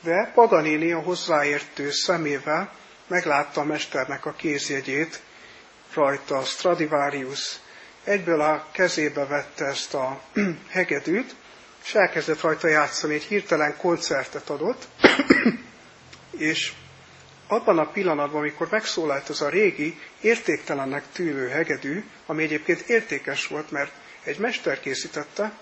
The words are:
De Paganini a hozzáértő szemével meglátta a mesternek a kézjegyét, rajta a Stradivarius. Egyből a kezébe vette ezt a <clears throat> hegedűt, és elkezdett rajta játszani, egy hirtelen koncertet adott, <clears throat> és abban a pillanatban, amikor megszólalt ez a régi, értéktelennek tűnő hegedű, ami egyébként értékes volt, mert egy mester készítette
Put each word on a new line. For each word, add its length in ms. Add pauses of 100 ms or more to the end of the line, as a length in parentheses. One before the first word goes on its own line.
De 340
Paganini 580
a 80
hozzáértő 880
szemével 800 (340)
meglátta 540
a 40
mesternek 640
a 60
kézjegyét, 880 (760)
rajta 420
a 80
Stradivarius. 1120 (480)
Egyből 360
a 320
kezébe 540
vette 380
ezt 300
a 260 (240)
<clears throat> 240
hegedűt, 680 (500)
és 100
elkezdett 460
rajta 280
játszani, 460
egy 80
hirtelen 540
koncertet 760
adott, 360 (140)
<clears throat> 1500
és 220 (760)
abban 320
a 120
pillanatban, 500
amikor 300
megszólalt 600
ez 100
a 80
régi, 520 (200)
értéktelennek 920
tűnő 360
hegedű, 560 (220)
ami 160
egyébként 380
értékes 680
volt, 240
mert 220 (300)
egy 160
mester 420
készítette 800